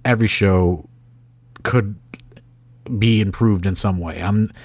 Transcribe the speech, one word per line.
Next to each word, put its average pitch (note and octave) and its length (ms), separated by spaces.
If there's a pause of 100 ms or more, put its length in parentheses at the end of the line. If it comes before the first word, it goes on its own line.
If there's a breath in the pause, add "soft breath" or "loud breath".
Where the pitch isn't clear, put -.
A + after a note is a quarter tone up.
every A#2 220
show F#2 600 (760)
could G#2 320 (1040)
be A2 220
improved G2 460
in F#2+ 100
some F#2 240
way. E2 200
I'm, G#2 300 (140 loud breath)